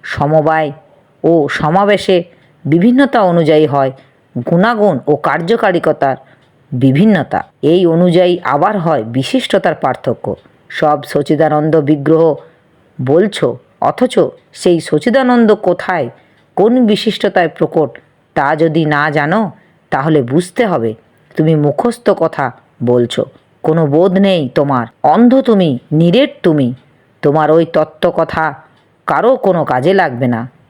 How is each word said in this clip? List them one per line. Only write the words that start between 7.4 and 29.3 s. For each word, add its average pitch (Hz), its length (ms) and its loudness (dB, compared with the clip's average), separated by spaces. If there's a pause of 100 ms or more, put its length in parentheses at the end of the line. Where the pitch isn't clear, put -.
এই 175 240 2
অনুযায়ী 175 580 2
আবার 180 360 -2
হয় 156 240 -2
বিশিষ্টতার 160 720 -4
পার্থক্য। - 600 -6 (340)
সব 147 340 -2
সচিদানন্দ 151 760 0
বিগ্রহ 151 540 2 (680)
বলছো, 139 560 0 (240)
অথচ 170 380 -2 (340)
সেই 175 260 0
সচিদানন্দ 233 760 2
কোথায়, 175 540 -4 (460)
কোন 233 300 2
বিশিষ্টতায় 190 640 0
প্রকট, 151 500 -4 (360)
তা 147 220 0
যদি 156 300 0
না 151 260 -2
জানো, 156 400 -2 (380)
তাহলে 147 320 0
বুঝতে 170 440 -2
হবে 117 280 -2 (440)
তুমি 160 180 2
মুখস্থ 151 540 -2
কথা 151 420 -2 (320)
বলছো, 120 420 0 (380)
কোনো 160 240 0
বোধ 180 320 2
নেই 180 300 0
তোমার, 135 380 -2 (160)
অন্ধ 233 380 4
তুমি, 185 380 0 (120)
নিরেট 175 420 2 (100)
তুমি। 143 300 0 (480)
তোমার 151 300 2
ওই 160 220 4
তত্ত্ব 156 420 -2
কথা 160 380 -2 (540)
কারো 185 280 2